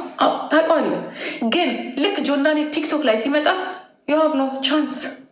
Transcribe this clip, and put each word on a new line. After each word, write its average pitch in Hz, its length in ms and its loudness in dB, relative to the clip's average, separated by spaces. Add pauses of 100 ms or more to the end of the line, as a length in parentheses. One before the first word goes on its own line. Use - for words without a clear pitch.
(180)
አዎ፣ - 160 2 (140)
ታውቀዋለህ። 302 520 2 (460)
ግን 302 240 2 (280)
ልክ 392 240 0
ጆን 277 220 0
ዳንኤል 302 260 2
ቲክቶክ 302 340 -2
ላይ 220 140 4
ሲመጣ 285 300 0 (560)
you 294 140 2
have 311 180 2
no 269 120 2 (120)
chance፣ 294 380 0 (340)